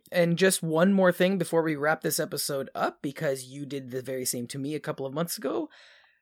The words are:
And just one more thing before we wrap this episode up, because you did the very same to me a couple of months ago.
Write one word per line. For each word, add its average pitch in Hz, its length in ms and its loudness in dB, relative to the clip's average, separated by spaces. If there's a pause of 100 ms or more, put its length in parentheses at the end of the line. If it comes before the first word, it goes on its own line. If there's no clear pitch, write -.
(120)
And 170 240 4
just 190 280 4
one 165 300 4
more 185 180 6
thing 185 260 4
before 165 240 2
we 160 140 0
wrap 151 260 0
this 151 180 -2
episode 147 540 -4
up, - 300 -4
because 139 420 -4
you 139 220 -12
did 135 240 -8
the 127 100 -6
very 127 240 -6
same 120 220 -4
to - 100 -10
me 139 160 -4
a 147 60 -4
couple 139 260 -6
of 135 80 -8
months 170 240 -4
ago. 302 320 -4 (520)